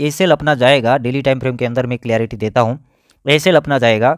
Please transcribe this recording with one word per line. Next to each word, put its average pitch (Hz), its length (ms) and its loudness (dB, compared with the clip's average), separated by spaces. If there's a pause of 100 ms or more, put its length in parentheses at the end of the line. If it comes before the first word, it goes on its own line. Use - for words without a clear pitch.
एसएल 151 320 0
अपना 151 240 0
जाएगा। 123 420 2
डेली 131 240 -4
टाइम 131 180 0
फ्रेम 127 160 -4
के 123 100 -4
अंदर 123 200 -2
मैं 120 120 -6
क्लैरिटी 113 400 -4
देता 107 240 -2
हूँ, 120 180 -2 (460)
एसएल 151 300 2
अपना 147 240 0
जाएगा 117 380 2